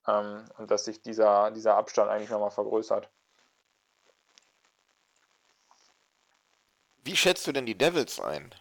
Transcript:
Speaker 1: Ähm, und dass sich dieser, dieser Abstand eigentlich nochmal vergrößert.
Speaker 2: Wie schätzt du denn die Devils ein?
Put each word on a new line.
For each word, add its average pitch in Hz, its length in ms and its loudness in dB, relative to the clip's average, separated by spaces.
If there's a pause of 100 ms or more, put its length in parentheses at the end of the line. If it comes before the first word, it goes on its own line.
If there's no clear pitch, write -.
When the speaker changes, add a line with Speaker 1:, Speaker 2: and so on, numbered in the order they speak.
Speaker 1:
Ähm, 104 380 -2 (140)
und 107 120 -4
dass 107 140 0
sich 107 180 -10
dieser, 107 500 4
dieser 107 240 2
Abstand 104 340 0
eigentlich 107 200 -4
nochmal 104 200 -2
vergrößert. 107 580 -4 (4000)
Speaker 2:
Wie 185 140 -4
schätzt - 300 2
du 151 60 -2
denn 135 140 -2
die 107 120 -4
Devils 151 420 2
ein? 73 400 -8